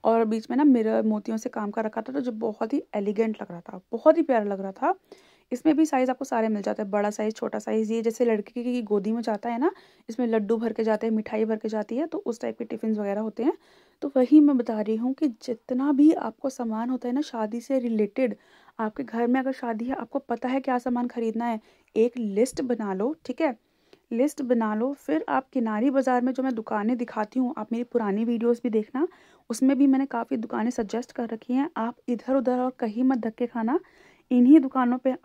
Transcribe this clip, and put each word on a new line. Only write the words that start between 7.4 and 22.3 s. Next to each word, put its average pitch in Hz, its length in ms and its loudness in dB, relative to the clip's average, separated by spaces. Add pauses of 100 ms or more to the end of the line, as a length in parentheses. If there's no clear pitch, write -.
साइज़। 220 340 -2
ये 226 80 -2
जैसे 226 240 0
लड़की 226 380 -2
की 247 180 -2
गोदी 208 300 -2
में 233 100 -2
जाता 226 280 -4
है 233 100 -4
ना, 330 120 2 (380)
इसमें 240 180 -2
लड्डू 220 300 2
भर 220 160 -2
के 220 100 -2
जाते 220 240 0
हैं, 220 60 0
मिठाई 214 320 -2
भर 220 100 0
के 220 140 -6
जाती 220 280 -4
है, 320 80 -2
तो 330 120 -8
उस 247 240 -6
टाइप 226 160 -6
के 233 60 -8
टिफ़िन 220 320 -4
वगैरह 202 260 -2
होते 220 220 -6
हैं। 330 100 0 (480)
तो 285 160 -6
वही 262 220 8
मैं 285 180 8
बता 226 240 -2
रही 214 140 0
हूँ 247 180 -2
कि 302 140 -2
जितना 254 640 -2
भी 294 200 8
आपको 269 380 -4
सामान 233 400 -4
होता 247 180 -4
है 247 80 -2
ना 294 60 0
शादी 226 400 -4
से 269 180 0
रिलेटेड, 226 560 0 (440)
आपके 220 240 -4
घर 233 240 -2
में 254 120 2
अगर 262 120 -2
शादी 233 340 -6
है, 262 100 -4
आपको 311 240 -8
पता 240 300 -6
है 269 100 -2
क्या 254 180 -2
सामान 240 300 -2
खरीदना 233 380 -4
है, 226 140 -4 (360)
एक 233 220 2
लिस्ट 220 440 -2